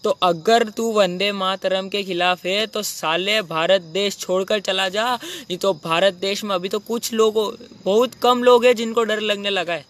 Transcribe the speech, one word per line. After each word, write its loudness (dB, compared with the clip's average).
तो -2
अगर 2
तू -4
वंदे 0
मातरम -2
के -4
खिलाफ -2
है -2
तो -8
साले -2
भारत 0
देश -4
छोड़कर -2
चला -2
जा, -2
नहीं -10
तो 0
भारत 2
देश -4
में -2
अभी -4
तो -4
कुछ -6
लोगों, 2
बहुत 2
कम 2
लोग 6
हैं 6
जिनको -2
डर -2
लगने -2
लगा -2
है। -8